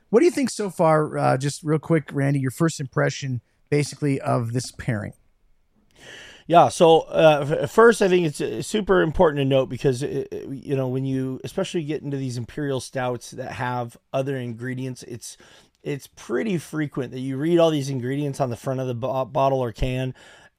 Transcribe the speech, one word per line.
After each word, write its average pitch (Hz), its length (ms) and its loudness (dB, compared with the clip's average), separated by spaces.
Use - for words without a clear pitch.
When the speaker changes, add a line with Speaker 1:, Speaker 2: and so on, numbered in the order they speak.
Speaker 1:
what 214 100 6
do 330 60 6
you 349 60 4
think 277 180 0
so 208 200 -6
far? 156 480 2
Uh, 135 200 2
just 139 240 -4
real 156 160 0
quick, 156 360 0
Randy, 143 260 0
your 131 120 -2
first - 280 0
impression, 139 640 -4
basically, 143 520 0
of 123 320 -2
this 127 180 -4
pairing. 104 400 -6
Speaker 2:
Yeah, 151 220 8
so, 160 320 6
uh, 151 440 4
f-, - 80 -4
first, 226 300 6
I 202 60 4
think 180 180 4
it's, 147 140 -4
uh, 120 220 -4
super 190 400 2
important 160 380 4
to 139 60 2
note 135 220 2
because, 131 340 -2
uh, 139 300 -4
uh, - 200 -10
you 135 260 -6
know, 131 100 -2
when 131 160 -4
you 131 400 -4
especially 180 400 -6
get 147 180 -6
into 143 140 -6
these 131 220 -6
imperial 135 420 -6
stouts 123 520 -8
that - 200 -12
have 123 460 -6
other 135 240 -4
ingredients, 123 680 -8
it's, - 320 -14
it's 143 240 -8
pretty - 500 -4
frequent 143 540 -6
that 127 80 -10
you 135 160 -6
read 165 240 2
all 165 120 6
these 139 180 -2
ingredients 139 500 -4
on 131 100 0
the 117 60 -4
front 131 240 -4
of 131 80 -4
the 123 80 -4
bo-, 127 300 -4
bottle 135 340 2
or 120 140 -4
can, 131 400 -4